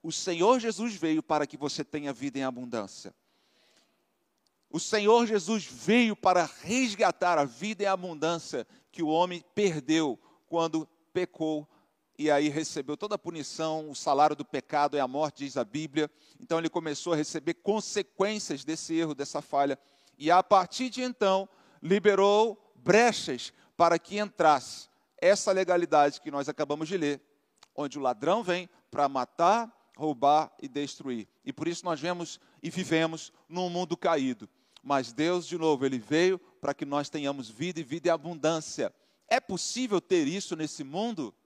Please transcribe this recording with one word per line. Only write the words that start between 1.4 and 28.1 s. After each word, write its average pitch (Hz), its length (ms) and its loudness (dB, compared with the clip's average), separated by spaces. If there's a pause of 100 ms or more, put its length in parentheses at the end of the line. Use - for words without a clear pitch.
que - 100 -16
você 143 280 -6
tenha 147 280 -8
vida 127 260 -8
em 139 40 -4
abundância. 120 720 -8 (1500)
O 160 120 -6
Senhor 220 460 4
Jesus 208 400 -2
veio 214 500 2
para 180 340 2 (120)
resgatar 196 760 0
a 143 60 2
vida 190 400 -6
em - 20 0
abundância 165 800 -4 (240)
que 170 120 -6
o 151 60 0
homem 175 360 0 (100)
perdeu 156 640 0 (300)
quando 160 400 -2 (240)
pecou 156 560 -4 (500)
e 151 120 0
aí 147 180 4
recebeu 147 480 -6
toda 208 180 -8
a 196 40 -6
punição. 160 720 -8
O 135 40 -14
salário 151 400 4
do 143 100 -8
pecado 147 520 -2
é 143 40 2
a 131 60 2
morte, 143 380 -4
diz 135 120 -8
a 123 80 -2
Bíblia. 147 460 -4 (300)
Então 165 180 -2
ele 165 120 -2
começou 160 420 -4
a 156 40 2
receber 151 380 -4
consequências 202 1080 -4
desse 160 300 -6
erro, 160 200 0
dessa 139 260 -6
falha. 139 380 0 (400)
E 151 120 -2
a 185 120 8
partir 208 480 2
de 254 120 -6
então, 196 460 0 (340)
liberou 202 920 4
brechas 190 760 2 (240)
para 170 220 6
que 202 200 -6
entrasse 160 680 2 (320)
essa 196 300 4
legalidade 170 680 2
que 156 100 -12
nós 139 180 -4
acabamos 151 380 -4
de 190 100 -4
ler, 147 240 -2 (540)
onde 143 240 -8
o 139 40 -8
ladrão 139 400 0